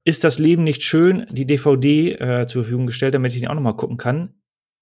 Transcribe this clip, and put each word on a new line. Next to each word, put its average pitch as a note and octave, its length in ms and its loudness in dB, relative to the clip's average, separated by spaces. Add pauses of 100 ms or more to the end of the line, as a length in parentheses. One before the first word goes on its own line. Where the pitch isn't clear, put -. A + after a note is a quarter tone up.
Ist E3 200 -4
das D3+ 140 0
Leben E3 260 4
nicht D3 180 -2
schön, F3 480 2
die B2+ 160 -4
D C#3+ 120 2
V C#3 180 4
D, D3 360 2
äh, B2 340 -2
zur A#2+ 160 -4
Verfügung B2 240 -2
gestellt, C3+ 280 -2
damit B2+ 200 0
ich B2 60 -4
den B2+ 80 -6
auch D3 60 -4
noch D#3 60 -4
mal A#2 160 -2
gucken - 220 -6
kann. D3+ 360 -4 (480)